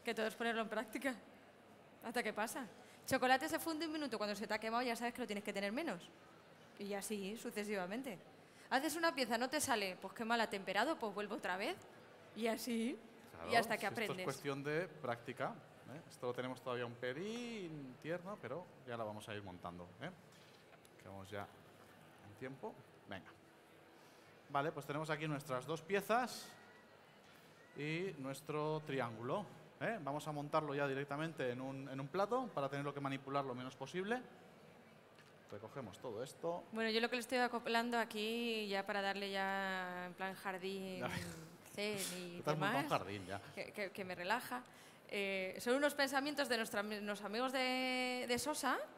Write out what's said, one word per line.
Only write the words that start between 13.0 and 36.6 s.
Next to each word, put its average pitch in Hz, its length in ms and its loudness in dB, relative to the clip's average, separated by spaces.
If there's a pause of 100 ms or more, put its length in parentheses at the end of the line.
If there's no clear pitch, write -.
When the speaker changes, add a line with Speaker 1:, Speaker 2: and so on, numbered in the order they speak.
Speaker 2:
Claro, 170 200 -2
Speaker 1:
y 226 40 8
hasta 226 200 8
que 208 60 -2
Speaker 2:
si 220 60 0
esto 190 80 0
Speaker 1:
aprendes. 190 240 0
Speaker 2:
es 185 60 -2
cuestión 139 380 0
de 156 240 2
práctica, 127 680 -2 (400)
¿eh? 165 160 -10
Esto - 180 -6
lo 123 60 0
tenemos 127 280 -2
todavía 123 240 0
un 117 80 -4
pelín 160 1080 -4
tierno, 175 400 -4
pero 143 240 -4 (220)
ya 120 80 -4
la 117 80 0
vamos 104 240 -4
a 107 80 -4
ir 104 80 -4
montando, 87 400 -8 (180)
¿eh? 156 80 -4 (920)
Que 98 80 -14
vamos 98 200 -10
ya 101 120 -4 (880)
en - 100 -16
tiempo. 135 340 -6 (360)
Venga. 98 200 -8 (1200)
Vale, 143 220 2
pues 147 140 -6
tenemos 151 240 -2
aquí 156 180 0
nuestras 131 380 0
dos 160 160 -2
piezas 202 680 2 (1300)
y 160 420 0
nuestro 151 680 0
triángulo, 131 600 0 (360)
¿eh? 208 200 0
Vamos 143 260 -2
a 156 40 -2
montarlo 147 440 2
ya 143 120 4
directamente 143 640 0
en 123 100 -2
un, 135 280 -4
en 135 100 -4
un 139 80 -2
plato 208 460 2
para 139 160 2
tenerlo 143 240 0
que 139 80 -4
manipular 135 420 2
lo 131 120 -2
menos 127 200 -6
posible. 190 460 0 (1300)
Recogemos 107 460 -8
todo 113 260 -4
esto. 170 480 -2